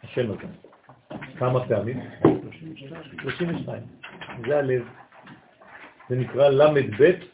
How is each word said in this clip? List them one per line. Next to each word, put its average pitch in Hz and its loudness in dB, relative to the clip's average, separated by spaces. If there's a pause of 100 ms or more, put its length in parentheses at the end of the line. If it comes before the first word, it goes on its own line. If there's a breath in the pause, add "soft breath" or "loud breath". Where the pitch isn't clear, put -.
השם 117 -4
הזה. - -10 (920)
כמה 127 0
פעמים? 113 -2 (1200)
שלושים 165 -4
ושתיים. 120 -8 (640)
זה 147 2
הלב. 127 0 (1300)
זה 123 0
נקרא 127 4
למד 139 4
בית 175 8 (140)